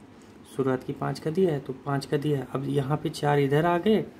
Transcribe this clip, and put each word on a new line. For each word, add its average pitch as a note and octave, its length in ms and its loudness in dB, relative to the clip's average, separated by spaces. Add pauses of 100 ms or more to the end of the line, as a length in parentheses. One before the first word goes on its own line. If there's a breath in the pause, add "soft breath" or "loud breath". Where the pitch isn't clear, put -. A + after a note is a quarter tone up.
(560 loud breath)
शुरुआत C3 280 0
की C#3+ 80 -8
पाँच C#3+ 280 -6
का D#3+ 100 -4
दिया E3+ 220 2
है, C#3 80 -2
तो C3+ 120 -10
पाँच C#3 340 -4
का D3+ 100 -2
दिया C#3+ 220 0
है। B2+ 160 -6
अब C3+ 140 -2
यहाँ C#3 280 0
पे D#3 120 -4
चार D3 300 2
इधर C#3+ 280 4
आ F3 120 4
गए F#3+ 280 2 (140)